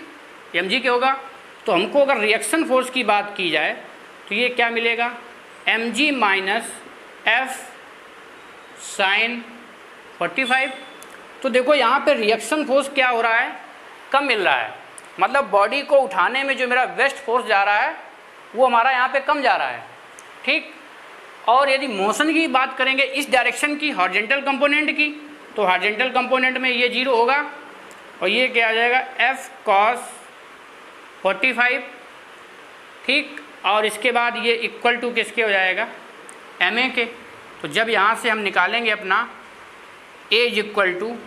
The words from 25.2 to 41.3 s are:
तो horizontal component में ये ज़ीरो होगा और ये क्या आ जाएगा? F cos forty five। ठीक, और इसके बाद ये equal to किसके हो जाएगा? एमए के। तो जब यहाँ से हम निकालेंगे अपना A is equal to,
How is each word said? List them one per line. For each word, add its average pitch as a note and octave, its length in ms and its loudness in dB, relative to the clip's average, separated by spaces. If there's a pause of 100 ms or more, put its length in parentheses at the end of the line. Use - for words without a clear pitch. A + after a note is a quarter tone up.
तो G#3 80 0
horizontal G#3 460 0
component B3+ 480 0
में B3+ 120 -2
ये A#3+ 180 2
ज़ीरो B3+ 280 0
होगा B3 220 4 (840)
और F#3 60 0
ये A#3+ 200 2
क्या A3+ 200 2
आ A3+ 40 2
जाएगा? A#3+ 300 2 (220)
F C4 240 -2 (160)
cos G#3+ 400 2 (1200)
forty A3 320 0
five। B3 260 2 (1300)
ठीक, C#4+ 340 -2 (240)
और G#3+ 220 2
इसके A3 260 -2
बाद A#3 260 0
ये A3+ 260 0
equal A#3+ 380 -2
to A#3+ 120 -4
किसके A3+ 280 -2
हो A3 80 2
जाएगा? F#3+ 380 0 (760)
एमए A3+ 280 2
के। A#3 140 -2 (580)
तो D#3+ 80 -6
जब A3 180 0
यहाँ G#3+ 280 2
से A3+ 140 -2
हम G#3+ 100 0
निकालेंगे G3+ 500 0
अपना G#3 380 0 (1040)
A A#3+ 140 4
is G#3+ 120 -4
equal G3+ 360 0
to, G#3+ 180 -6 (140)